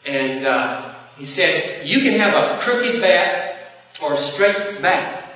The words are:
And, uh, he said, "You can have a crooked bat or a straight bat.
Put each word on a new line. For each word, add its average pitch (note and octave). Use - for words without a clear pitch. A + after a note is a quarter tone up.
And, C3+
uh, -
he C#3+
said, D#3+
"You A#3
can G#3+
have G3+
a -
crooked A#3+
bat -
or C#3+
a C#3+
straight G3
bat. F3